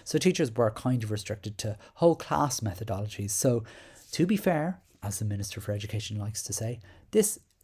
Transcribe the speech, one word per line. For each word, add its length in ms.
So 140
teachers 320
were 200
kind 340
of 60
restricted 480
to 180
whole 220
class 440
methodologies. 720
So, 340
to 140
be 100
fair, 440
as 160
the 60
Minister 360
for 120
Education 460
likes 240
to 100
say, 280
this 280